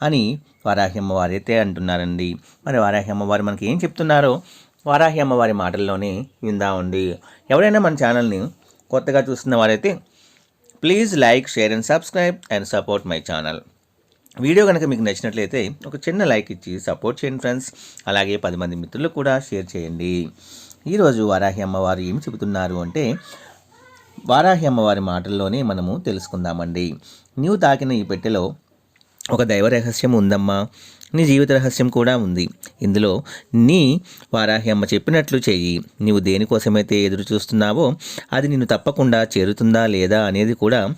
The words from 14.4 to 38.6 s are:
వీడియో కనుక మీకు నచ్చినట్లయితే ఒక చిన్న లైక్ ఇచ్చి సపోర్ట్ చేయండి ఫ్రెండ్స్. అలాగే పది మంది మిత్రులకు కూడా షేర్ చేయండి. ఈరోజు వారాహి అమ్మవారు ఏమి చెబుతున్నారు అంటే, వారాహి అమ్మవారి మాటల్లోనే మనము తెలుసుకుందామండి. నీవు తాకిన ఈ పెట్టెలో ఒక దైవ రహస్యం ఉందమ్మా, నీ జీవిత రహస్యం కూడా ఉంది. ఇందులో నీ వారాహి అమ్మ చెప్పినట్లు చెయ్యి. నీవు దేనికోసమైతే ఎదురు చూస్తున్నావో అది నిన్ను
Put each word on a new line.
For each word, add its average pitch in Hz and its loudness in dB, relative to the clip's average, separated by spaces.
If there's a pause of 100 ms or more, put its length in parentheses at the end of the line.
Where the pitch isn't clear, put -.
వీడియో 175 4
కనుక 175 2
మీకు 135 -2
నచ్చినట్లయితే 107 -4 (160)
ఒక 143 -14
చిన్న 170 -4
లైక్ 113 0
ఇచ్చి 90 -10
సపోర్ట్ 117 -6
చేయండి 135 -6
ఫ్రెండ్స్. 127 -6 (340)
అలాగే 98 0
పది 92 -4
మంది 87 -6
మిత్రులకు 113 -8
కూడా 135 0
షేర్ 101 -8 (120)
చేయండి. 85 -4 (600)
ఈరోజు 151 2
వారాహి 98 0
అమ్మవారు 95 -2
ఏమి 92 -4
చెబుతున్నారు 95 -6
అంటే, 110 -4 (1080)
వారాహి 160 4
అమ్మవారి 107 2
మాటల్లోనే 95 -4
మనము 101 -4
తెలుసుకుందామండి. 87 -6 (420)
నీవు 165 0
తాకిన 139 2
ఈ 113 0
పెట్టెలో 98 -2 (760)
ఒక 120 2
దైవ 107 2
రహస్యం 117 0
ఉందమ్మా, 101 2 (460)
నీ 160 2
జీవిత 139 4
రహస్యం 131 2
కూడా 120 2
ఉంది. 90 0 (320)
ఇందులో 101 2 (320)
నీ 139 6 (320)
వారాహి 110 0
అమ్మ 104 2
చెప్పినట్లు 147 0
చెయ్యి. 87 0 (200)
నీవు 104 4
దేనికోసమైతే 104 2
ఎదురు 98 0
చూస్తున్నావో 110 0 (380)
అది 135 0
నిన్ను 135 0